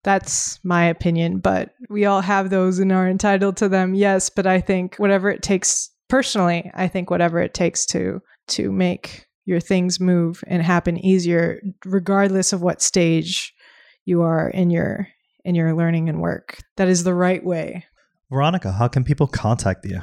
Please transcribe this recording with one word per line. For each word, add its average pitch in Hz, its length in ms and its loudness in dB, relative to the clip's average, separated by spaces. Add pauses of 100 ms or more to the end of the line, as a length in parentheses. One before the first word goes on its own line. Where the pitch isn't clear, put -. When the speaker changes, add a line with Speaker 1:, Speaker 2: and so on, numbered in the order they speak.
Speaker 1:
That's - 600 -2
my 175 220 2
opinion, 170 540 0
but 185 360 -2 (140)
we 208 160 0
all 196 160 2
have 190 280 0
those 185 300 2
and 190 100 2
are 185 180 2
entitled 196 500 2
to 214 100 0
them, 185 260 2
yes, 196 360 2
but 190 180 -2
I 185 140 4
think 180 340 -2
whatever 196 340 2
it - 120 -4
takes, - 480 -2 (180)
personally, 185 680 0
I 185 140 -2
think 180 240 -4
whatever 170 300 2
it 175 120 -2
takes 170 340 -2
to, 185 340 -4 (260)
to 202 240 -4
make - 560 -4 (160)
your 180 160 -2
things 180 400 -2
move 175 480 0
and 175 160 -2
happen 170 340 0
easier, 175 640 2 (220)
regardless 190 680 0
of 185 80 -4
what 180 200 -2
stage 165 720 0 (520)
you 175 160 0
are 165 280 0
in 175 200 2
your, 170 400 -2 (340)
in 180 100 -2
your 160 220 2
learning 165 320 0
and 156 140 -4
work, - 420 -6 (140)
that 190 100 2
is 180 160 2
the 180 100 0
right 180 300 0
way. 170 400 -6 (480)
Speaker 2:
Veronica, 143 400 0
how 107 160 0
can 131 160 0
people 139 240 0
contact - 580 -2
you? 95 180 -6